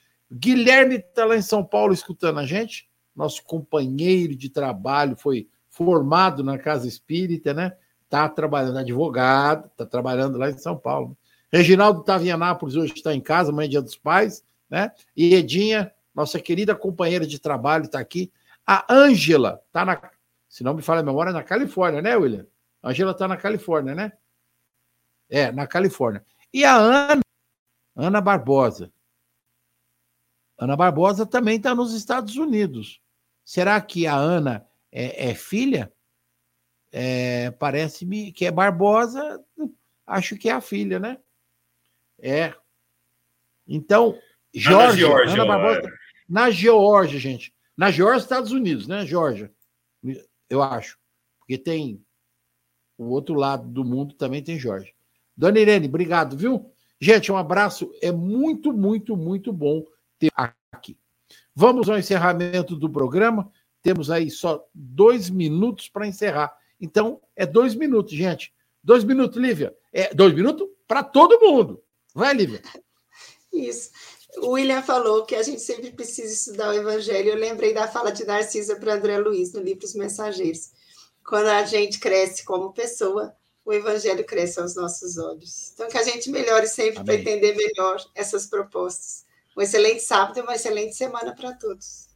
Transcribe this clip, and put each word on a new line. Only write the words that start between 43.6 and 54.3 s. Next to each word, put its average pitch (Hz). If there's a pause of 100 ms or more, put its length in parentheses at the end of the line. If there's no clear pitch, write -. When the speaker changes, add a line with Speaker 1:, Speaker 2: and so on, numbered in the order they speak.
Speaker 1:
Então, 202
Speaker 2:
Tá - (360)
na 117
Speaker 1:
Jorge, 202
Speaker 2:
Geórgia, 143
Speaker 1:
Ana 117
Barbosa, 190
Speaker 2:
é. - (360)
Speaker 1:
na 226
Geórgia, 196
gente. 123 (240)
Na 185
Geórgia, 202
Estados 254
Unidos, 165
né, 190
Geórgia? 135 (960)
Eu 139
acho. 123 (400)
Porque -
tem 135 (920)
o 117
outro 139
lado 139
do 127
mundo, 135
também 139